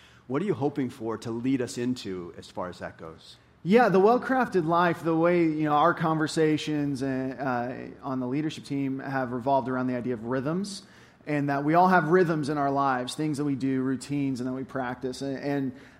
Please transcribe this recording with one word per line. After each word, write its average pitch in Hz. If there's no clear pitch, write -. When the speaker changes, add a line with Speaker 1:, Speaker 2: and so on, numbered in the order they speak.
Speaker 1:
What 139
are -
you 202
hoping 139
for 110
to 113
lead 123
us 120
into 101
as -
far 92
as 90
that 87
goes? 80
Speaker 2:
Yeah, 214
the 190
well-crafted 233
life, 170
the 165
way, 170
you 156
know, 147
our 156
conversations 151
and, 131
uh, 123
on 131
the 127
leadership 151
team 135
have 131
revolved 127
around 127
the 127
idea 123
of 110
rhythms, 160
and 147
that 143
we 156
all 180
have 175
rhythms 165
in 151
our 139
lives, 135
things 151
that 147
we 143
do, 131
routines, 135
and 123
that 127
we 131
practice. 127
And, 135
and, 139